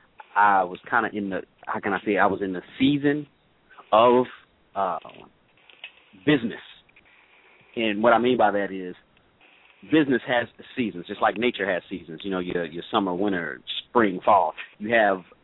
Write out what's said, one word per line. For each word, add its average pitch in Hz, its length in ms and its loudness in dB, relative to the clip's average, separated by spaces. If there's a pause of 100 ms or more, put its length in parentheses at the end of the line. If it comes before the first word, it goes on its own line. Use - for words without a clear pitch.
(340)
I 101 300 4
was 90 240 -10
kinda 110 240 0
in 101 160 -6
the, 92 140 -6 (240)
how - 120 -6
can 101 140 -4
I 90 140 -2
say, 101 100 0
I 92 80 4
was 98 160 0
in 95 140 -6
the 90 80 -10 (160)
season 143 480 0 (640)
of, 123 340 6 (480)
uh, 92 240 -4 (1300)
business. 120 380 -2 (1120)
And 107 260 -2
what 117 120 6
I 110 40 4
mean 120 200 0
by 107 120 4
that 98 220 -4
is 92 240 -10 (960)
business 139 340 2
has 120 300 -2
the - 80 -20 (100)
seasons, 90 320 -6
just 101 140 -10
like 107 160 0
nature 110 340 -2
has 87 200 -2
seasons, 85 340 -14
you 101 60 -8
know, 95 80 -2
your, 90 260 -4
your 82 260 -12
summer, 98 220 0
winter, 87 480 -4 (280)
spring, 101 360 2
fall. 92 300 4 (240)
You 107 160 -4
have 98 300 4 (200)